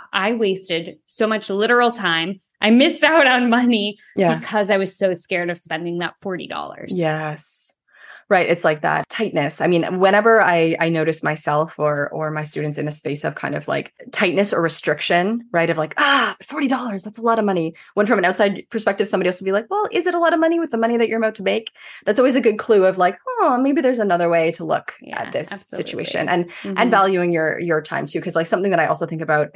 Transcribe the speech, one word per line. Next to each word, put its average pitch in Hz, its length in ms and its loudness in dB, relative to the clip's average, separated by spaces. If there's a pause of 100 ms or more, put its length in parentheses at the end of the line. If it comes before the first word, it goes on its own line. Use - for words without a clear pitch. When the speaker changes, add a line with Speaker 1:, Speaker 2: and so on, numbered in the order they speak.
(120)
Speaker 1:
I 196 220 0
wasted 185 720 -4
so - 200 -2
much 214 240 -2
literal 226 420 2
time. 185 500 -2 (180)
I 214 120 4
missed 262 320 4
out 302 240 6
on 247 220 4
money 226 480 2 (200)
Speaker 2:
Yeah. 175 200 2
Speaker 1:
because 202 320 -2
I 202 80 2
was 190 200 -2
so 190 160 0
scared 175 360 -4
of 170 80 -6
spending 170 420 -6
that 170 220 -6
forty 190 260 -8
dollars." - 500 -10
Speaker 2:
Yes. 156 760 -4 (580)
Right. 180 200 4
It's 170 160 0
like 156 160 0
that 156 260 -2
tightness. 160 540 -4
I 151 60 2
mean, 180 340 0
whenever 214 400 6
I, 165 400 4
I 165 80 2
notice 160 340 -2
myself 151 560 -2
or, 147 300 -2
or 156 200 -6
my 151 140 -6
students 151 340 -6
in 151 80 -4
a 151 60 -4
space 147 320 -6
of 147 120 -4
kind 143 200 -6
of, 147 140 -8
like, 143 240 -6 (180)
tightness 190 400 0
or 170 100 0
restriction, 175 920 -2
right? 170 160 2
Of 160 80 -2
like, 160 180 -4
"Ah, 269 420 2
but - 80 -20
forty 294 220 -2
dollars, 240 360 -4
that's 214 140 -12
a 226 40 -14
lot 226 180 2
of 214 60 0
money." 170 280 -2 (200)
When 208 120 2
from 208 140 2
an 180 60 2
outside 196 440 0
perspective, 202 380 -2
somebody 185 220 0
else 180 100 -4
would 190 60 -12
be 190 80 0
like, 226 160 -2
"Well, 415 240 -2
is 349 140 -2
it 349 60 0
a 349 60 -2
lot 330 140 2
of 320 80 2
money 330 180 2
with 330 120 -4
the 226 60 -2
money 233 200 0
that 233 100 2
you're 226 120 -2
about 220 160 0
to 196 80 -10
make?" 202 280 -2 (340)
That's 214 140 2
always 254 160 4
a 262 60 4
good 220 180 2
clue 208 240 4
of, 185 140 2
like, 185 200 2 (220)
"Oh, 294 220 2
maybe 277 180 2
there's 254 200 2
another 175 280 2
way 165 240 2
to 165 140 -10
look 147 340 -4
Speaker 1:
Yeah, - 220 -10
Speaker 2:
at - 100 -10
this 151 180 -6
Speaker 1:
absolutely. 180 360 -8
Speaker 2:
situation," 170 420 -4
and, 175 220 0
Speaker 1:
Mm-hmm. - 260 -10
Speaker 2:
and 233 160 2
valuing 190 400 2
your, 160 300 0
your 156 200 0
time 147 260 -6
too. 165 120 -6
'Cause, 165 160 -6
like, 165 120 0
something 196 240 0
that 170 100 4
I 147 60 2
also 156 180 -2
think 160 160 -6
about 151 340 2